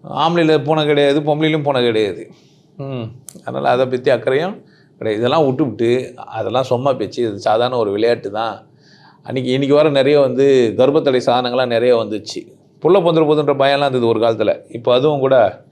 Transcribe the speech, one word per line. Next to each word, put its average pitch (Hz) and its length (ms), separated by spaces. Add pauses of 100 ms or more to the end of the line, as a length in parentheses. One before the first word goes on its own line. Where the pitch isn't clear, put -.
ஆம்பளையில 156 600
பூனை 156 200
கிடையாது, 143 360
பொம்பளையிலும் 156 420
பூனை 135 200
கிடையாது. 107 480 (460)
ம், 135 260 (380)
அதனால 135 280
அதை 127 180
பத்தி 123 240
அக்கறையும் 139 520 (360)
கிடையாது. 110 260
இதெல்லாம் 147 220
விட்டுவிட்டு, 123 720
அதெல்லாம் 110 460
சும்மா 131 300
பேச்சு, 120 300
இது 107 160
சாதாரண 113 380
ஒரு 107 140
விளையாட்டு 110 400
தான். 107 360 (560)
அன்னைக்கு, 127 300
இன்னைக்கு 135 240
வர 151 140
நிறைய 143 300
வந்து 127 560
கர்ப்பத்தடை 139 500
சாதனங்கள்லாம் 123 400
நிறைய 120 300
வந்துச்சு. 107 600 (260)
புள்ள 175 160
பொந்துற 165 240
போதுன்ற 147 360
பயம்லாம் 139 180
இருந்தது 131 300
ஒரு 113 140
காலத்துல. 110 480
இப்ப 123 260
அதுவும் 143 260
கூட 123 520